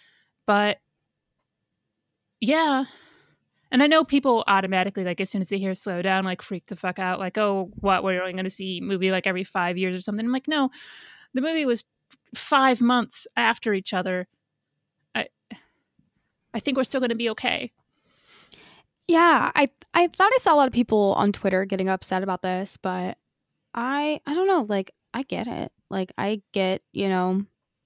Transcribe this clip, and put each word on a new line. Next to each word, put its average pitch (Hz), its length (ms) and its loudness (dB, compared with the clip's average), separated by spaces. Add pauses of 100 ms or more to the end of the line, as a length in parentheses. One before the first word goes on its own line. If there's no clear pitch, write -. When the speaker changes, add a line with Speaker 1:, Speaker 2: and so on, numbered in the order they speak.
(460)
Speaker 1:
but 208 340 2 (1600)
yeah. 277 460 2 (840)
And 254 100 4
I 294 60 6
know 320 160 6
people 262 440 2
automatically, 190 560 2
like, 175 160 -2
as 190 100 -4
soon 196 120 -2
as 180 80 -6
they 196 80 -2
hear 190 160 -2
slow 180 300 -4
down, 190 200 0
like, 185 200 -6
freak - 240 -10
the 196 80 -12
fuck 180 240 -6
out, 185 200 -2
like, 185 180 -6
"Oh, 202 380 0
what, 190 280 0
we're 185 180 0
only 185 120 -6
gonna 190 160 -4
see 190 300 -8
movie, 190 320 0
like, 185 160 -2
every 185 160 -2
five 180 340 -4
years 185 200 -2
or 185 40 -8
something." 214 240 -6
I'm 240 60 -2
like, 269 160 -4
"No, 294 220 0 (640)
the 254 80 0
movie 311 240 0
was 240 180 0 (520)
five 269 440 4
months 240 560 0
after 226 380 0
each 190 200 -4
other. 185 340 -4 (880)
I, - 120 -4 (1300)
I 220 60 -6
think 269 180 -4
we're 262 60 2
still 262 180 -4
gonna 240 140 -2
be 233 160 -4
okay." - 400 -4 (1400)
Speaker 2:
Yeah, 330 480 4
I, 294 140 4 (240)
I 349 140 4
thought 381 260 2
I 523 60 6
saw 339 140 4
a 294 40 6
lot 277 100 6
of 233 60 -6
people 214 440 2
on 202 140 2
Twitter 190 340 0
getting 190 240 -2
upset 185 340 -2
about 190 180 -4
this, 185 360 -4
but 185 400 -6 (560)
I, 285 520 -2
I 285 80 -4
don't 370 140 2
know, 349 220 2
like, 196 220 -2 (220)
I 262 100 -4
get 180 240 -6
it. - 240 -6 (180)
Like, 190 280 -4
I 202 240 -4 (100)
get, 190 400 -2
you 196 160 -4
know, 185 380 0 (400)